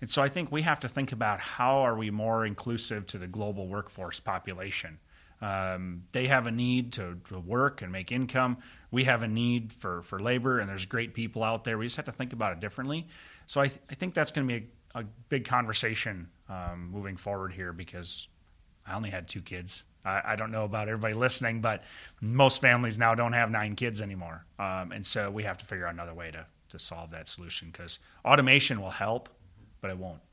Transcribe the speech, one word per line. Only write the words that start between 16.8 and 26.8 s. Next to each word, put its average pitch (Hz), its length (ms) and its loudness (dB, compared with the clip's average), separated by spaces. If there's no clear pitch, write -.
moving 98 280 -6
forward 95 340 -4
here, 87 220 -6
because 87 540 -10
I 92 80 -6
only 107 160 -4
had 90 180 -6
two 95 140 -8
kids. 90 420 -8
I, 95 200 0
I 107 120 0
don't 110 140 -4
know 110 140 -2
about 107 240 -2
everybody 110 240 0
listening, 117 480 2
but 110 240 0
most 127 420 6
families 120 360 6
now 113 160 6
don't 117 200 2
have 117 160 4
nine 107 260 0
kids 113 240 -2
anymore. 90 440 -8
Um, 92 340 -2
and 98 120 -6
so 101 260 0
we 107 120 -2
have 95 160 -4
to - 80 -16
figure 90 200 -4
out 85 60 -2
another 85 220 -8
way 82 160 -10
to, 80 160 -14
to 80 80 -12
solve 82 320 -6